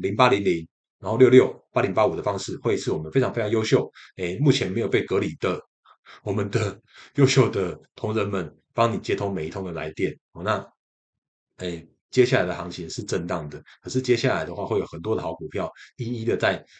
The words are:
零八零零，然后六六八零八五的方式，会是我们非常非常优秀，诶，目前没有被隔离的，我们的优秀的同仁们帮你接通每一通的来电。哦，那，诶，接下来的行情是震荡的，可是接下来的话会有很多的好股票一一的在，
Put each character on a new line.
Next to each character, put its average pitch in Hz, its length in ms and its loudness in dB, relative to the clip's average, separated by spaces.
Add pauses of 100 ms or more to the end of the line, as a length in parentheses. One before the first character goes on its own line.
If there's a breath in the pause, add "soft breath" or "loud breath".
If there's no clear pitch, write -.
零 98 160 -2
八 127 140 6
零 101 120 2
零， 85 240 0 (320)
然 98 140 -4
后 113 60 2
六 127 100 10
六 123 260 8 (160)
八 120 120 0
零 98 100 0
八 107 140 4
五 82 100 -2
的 - 60 -6
方 101 160 -2
式， 95 240 -8
会 113 160 0
是 - 120 -6
我 82 80 -2
们 78 140 -10
非 135 80 2
常 107 100 2
非 117 120 -4
常 104 80 -4
优 110 120 2
秀， - 300 2 (240 loud breath)
诶， 90 220 -4
目 143 120 6
前 92 220 2
没 113 80 -2
有 101 80 -2
被 107 160 2
隔 98 140 -2
离 85 200 -2
的， 90 220 -2 (600 loud breath)
我 104 100 -4
们 101 180 -2
的 107 300 -2 (360 loud breath)
优 143 100 6
秀 131 240 4
的 95 280 -4 (160)
同 107 200 -6
仁 101 120 0
们 95 240 -4 (220)
帮 117 180 2
你 107 60 -2
接 - 180 -4
通 98 160 -2
每 82 160 -4
一 85 40 -10
通 95 160 -8
的 87 60 -8
来 80 200 -8
电。 - 260 -4 (140)
哦， 82 100 -14
那， 104 240 -2 (920)
诶， 87 280 -8 (240)
接 127 140 6
下 120 160 2
来 87 60 -2
的 90 80 -4
行 87 160 -10
情 87 180 -10
是 - 160 -10
震 87 220 -4
荡 85 240 -6
的， 73 120 -14 (200 soft breath)
可 90 80 -14
是 127 100 -2
接 123 160 2
下 113 180 0
来 87 120 -4
的 87 80 -10
话 98 100 -8
会 104 140 -2
有 87 80 -2
很 82 160 -12
多 110 120 -2
的 85 60 -2
好 82 140 -6
股 80 140 -12
票 92 220 -6 (280 loud breath)
一 113 80 -6
一 117 180 -6
的 110 100 0
在， 95 300 -2 (160 soft breath)